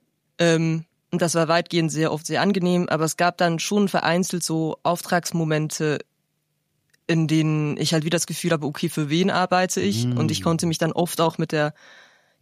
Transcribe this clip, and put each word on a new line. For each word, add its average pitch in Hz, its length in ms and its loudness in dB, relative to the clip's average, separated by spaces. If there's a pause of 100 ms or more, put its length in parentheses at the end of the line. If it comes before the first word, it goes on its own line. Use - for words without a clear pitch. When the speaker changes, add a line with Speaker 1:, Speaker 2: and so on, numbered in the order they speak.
(380)
Speaker 1:
Ähm, 165 460 2 (280)
und 175 100 0
das 160 120 2
war 160 140 2
weitgehend 165 440 2
sehr 156 200 0
oft 151 140 -6
sehr 143 160 0
angenehm, 180 460 2
aber 156 160 0
es 156 120 -2
gab 175 220 0
dann 170 200 2
schon 202 300 0
vereinzelt 175 540 0
so 160 400 -2
Auftragsmomente, 156 1200 -2 (1040)
in 165 220 2
denen 156 500 0
ich 160 160 0
halt 156 100 0
wieder 165 120 0
das 165 100 -2
Gefühl 170 240 -4
habe, 156 160 0
okay, 151 220 -4
für 156 200 -4
wen 170 220 2
arbeite 180 500 0
ich? 123 260 0
Speaker 2:
Mhm. 123 120 0
Speaker 1:
Und 117 120 2
ich 151 120 -4
konnte 170 240 0
mich 165 120 -2
dann 160 140 0
oft - 280 -2
auch 165 180 0
mit 160 140 -4
der 151 200 0 (680)